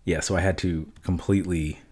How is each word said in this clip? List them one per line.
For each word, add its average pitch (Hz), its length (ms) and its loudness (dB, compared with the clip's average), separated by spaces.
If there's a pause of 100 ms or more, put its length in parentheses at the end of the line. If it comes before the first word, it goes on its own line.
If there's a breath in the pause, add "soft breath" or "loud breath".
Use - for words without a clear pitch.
yeah, 82 160 0
so - 160 -2
I 87 40 2
had 92 180 2
to 80 320 -2 (120)
completely, 85 800 0 (120)